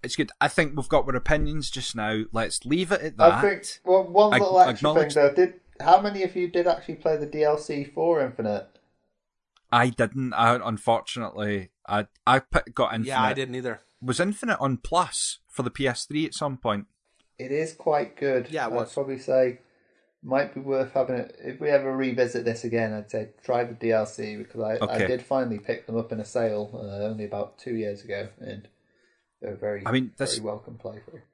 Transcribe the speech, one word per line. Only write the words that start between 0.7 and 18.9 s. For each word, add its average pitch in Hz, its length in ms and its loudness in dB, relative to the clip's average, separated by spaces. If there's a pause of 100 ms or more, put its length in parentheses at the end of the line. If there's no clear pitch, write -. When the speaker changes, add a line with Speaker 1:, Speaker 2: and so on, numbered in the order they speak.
Speaker 1:
we've 135 120 -4
got 135 180 4
our 131 80 -2
opinions 151 560 0
just - 240 -8
now. 110 280 -2 (100)
Let's 110 320 -4
leave 165 280 0
it 196 100 0
at 151 160 -8
that. 170 140 10
Speaker 2:
I 202 100 0
think, 202 420 -2
well, 185 200 6
one 202 280 6
Speaker 1:
Ag-, 208 80 6
Speaker 2:
little 190 200 4
extra 147 340 6
thing 160 140 6
Speaker 1:
acknowledge 147 60 -6
Speaker 2:
though. 143 200 8
Did, 180 200 4 (260)
how 180 200 8
many 202 220 -4
of 180 120 -2
you 180 140 -2
did 175 180 0
actually 170 280 -2
play 160 240 0
the 147 80 -4
D 151 180 0
L 151 140 4
C 147 260 -6
for 160 380 0
Infinite? 107 440 -4 (1040)
Speaker 1:
I 120 200 4
didn't. 123 420 -2
I, 117 220 4 (100)
unfortunately, 107 1040 -2 (180)
I, 104 180 0 (200)
I 131 120 6
p-, - 340 -2
got 120 220 0
Infinite. 113 140 -4
Speaker 3:
Yeah, 131 140 0
I 131 120 2
didn't 131 220 -6
either. 123 260 -8 (180)
Speaker 1:
Was 127 200 -2
Infinite 202 400 -2
on 131 180 0
Plus - 680 -2
for - 140 -6
the 120 80 -2
P 139 160 -4
S 123 200 -4
three 151 180 -2
at 143 100 -8
some 139 220 -4
point? 104 300 -2 (520)
Speaker 2:
It 131 140 -8
is 160 220 -4
quite 147 420 -2
good. 131 340 0
Speaker 3:
Yeah, 151 140 -4
it 113 40 -4
Speaker 2:
I'd 110 80 -4
Speaker 3:
was. 117 180 -4